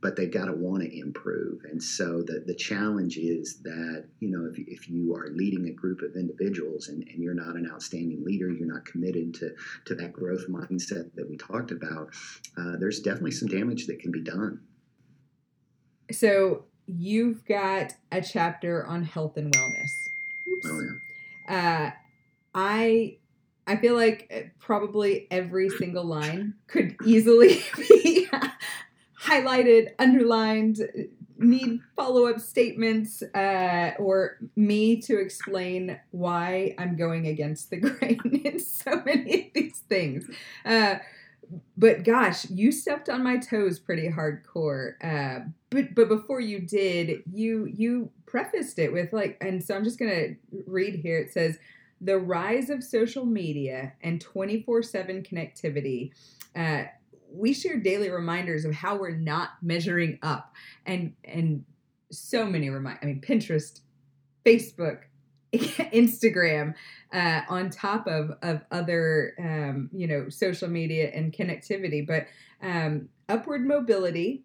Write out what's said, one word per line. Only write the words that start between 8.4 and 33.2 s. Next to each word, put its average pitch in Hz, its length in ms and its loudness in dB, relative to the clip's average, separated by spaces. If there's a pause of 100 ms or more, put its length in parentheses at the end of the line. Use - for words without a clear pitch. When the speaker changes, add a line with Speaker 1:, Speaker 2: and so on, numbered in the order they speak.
Speaker 1:
you're 82 240 -6
not - 120 -12
committed 85 480 -4
to, 82 160 -10 (340)
to 92 120 -8
that 87 180 -10
growth 92 340 -6
mindset 87 680 -6
that 76 140 -10
we 76 60 -10
talked 113 360 -8
about, 80 420 -10 (440)
uh, 87 220 -6
there's 98 220 -2
definitely 98 300 -2
some - 180 -4
damage 107 380 -2
that - 120 -8
can 85 140 -6
be 80 80 -6
done. 95 400 -6 (1500)
Speaker 2:
So 196 540 4 (220)
you've 208 580 -2
got 190 480 0 (180)
a 185 120 -2
chapter 170 680 -2
on 170 160 -4
health 156 320 -6
and 151 180 0
wellness. - 380 0 (560)
Oops. 1017 220 -4
Speaker 1:
Oh, - 120 -6 (680)
yeah. 190 40 -2
Speaker 2:
Uh, 170 380 0 (640)
I, 220 640 2 (500)
I 196 80 2
feel 240 200 4
like, 226 380 2
uh, - 140 -8 (100)
probably 208 720 0
every 185 400 0
single 175 360 -4
line 165 480 -4 (140)
could - 360 0
easily 226 680 10
<laughs> - 80 -8
be 359 520 8 (920)
highlighted, 254 680 6 (100)
underlined, 220 880 6 (500)
need 240 440 6 (140)
follow-up 247 440 4
statements, 220 840 0 (120)